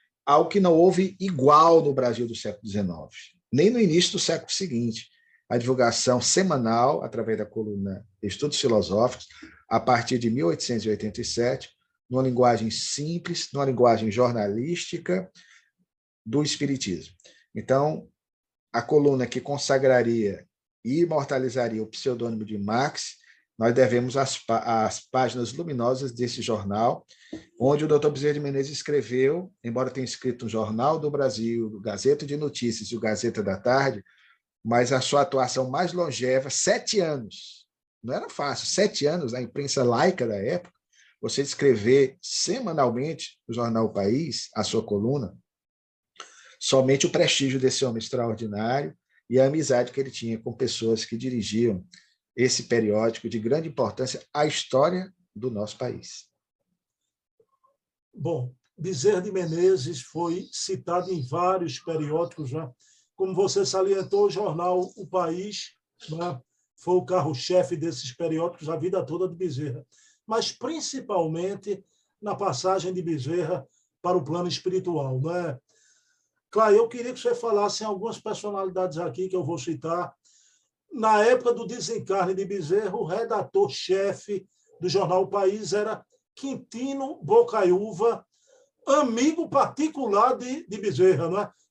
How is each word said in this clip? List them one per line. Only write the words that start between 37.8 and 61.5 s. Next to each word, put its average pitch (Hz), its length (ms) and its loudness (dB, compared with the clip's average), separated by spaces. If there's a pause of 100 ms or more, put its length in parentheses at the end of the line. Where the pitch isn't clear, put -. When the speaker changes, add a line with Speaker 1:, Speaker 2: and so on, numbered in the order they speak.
Speaker 1:
não 120 120 -8
era 226 160 -6
fácil, 143 380 -6
sete 208 380 2
anos, 147 280 -2
na 127 80 -4
imprensa 135 420 -2
laica 120 420 4
da 104 120 -2
época, 127 360 -4 (460)
você 117 220 -2
escrever 131 800 4
semanalmente 156 1300 -2
no 117 60 -8
jornal 113 340 0
O - 60 -6
País, 117 600 -2
a 107 80 -2
sua 110 200 -2
coluna, 110 520 -2 (1200)
somente 135 480 4
o - 40 -4
prestígio 139 480 2
desse 131 240 2
homem 117 140 0
extraordinário 113 960 -4 (320)
e 120 120 4
a 135 80 8
amizade 131 440 2
que - 80 -6
ele 131 120 -4
tinha 113 280 -6
com 120 140 -8
pessoas 113 520 -2
que 117 120 -8
dirigiam 113 640 0 (520)
esse 123 280 2
periódico 113 640 0
de 107 120 -4
grande 143 280 0
importância 127 640 -4
à 151 140 0
história 170 680 0 (240)
do 117 140 -6
nosso 104 260 -6
país. - 520 -10 (1900)
Speaker 2:
Bom, 147 400 -6 (240)
Bezerra 180 440 0
de 202 100 -6
Menezes 170 720 0
foi 170 480 -4
citado 180 600 -4
em 147 160 -4
vários 175 520 -2